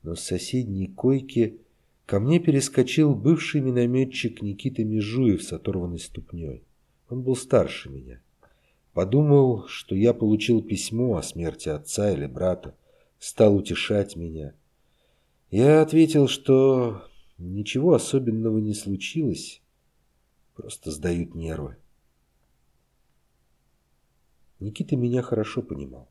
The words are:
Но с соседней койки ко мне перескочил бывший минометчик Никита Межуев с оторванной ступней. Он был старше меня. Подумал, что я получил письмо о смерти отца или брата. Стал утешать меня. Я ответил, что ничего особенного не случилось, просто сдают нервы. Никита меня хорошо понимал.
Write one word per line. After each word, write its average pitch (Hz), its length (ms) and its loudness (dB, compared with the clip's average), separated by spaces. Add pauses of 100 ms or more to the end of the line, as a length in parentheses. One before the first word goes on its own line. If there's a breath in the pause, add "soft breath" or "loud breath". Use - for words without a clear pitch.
Но 82 120 -8
с 85 60 -12
соседней 95 680 -4
койки 131 720 -2 (460)
ко 101 120 0
мне 143 220 2
перескочил 143 760 2
бывший 147 460 2
минометчик 123 840 0
Никита 104 420 -4
Межуев 107 580 0
с - 100 -10
оторванной 87 460 -6
ступней. - 680 -12 (440)
Он 127 140 -8
был 127 140 0
старше - 540 0
меня. 64 300 -16 (760)
Подумал, 127 760 4
что - 260 -8
я 110 180 4
получил 110 500 2
письмо 110 540 -2
о 82 60 -4
смерти - 460 -8
отца 101 420 -2
или 76 160 -2
брата. 90 480 -4 (440)
Стал 104 380 4
утешать 98 600 -2
меня. 80 380 -10 (960)
Я 139 300 6
ответил, 156 460 6
что 131 760 2 (360 loud breath)
ничего 104 560 0
особенного 110 640 0
не 107 160 -2
случилось, 104 880 -6 (920)
просто - 360 -14
сдают 85 440 -6
нервы. 78 420 -10 (2750)
Никита 107 380 -6
меня 123 260 0
хорошо 110 400 -4
понимал. 65 480 -12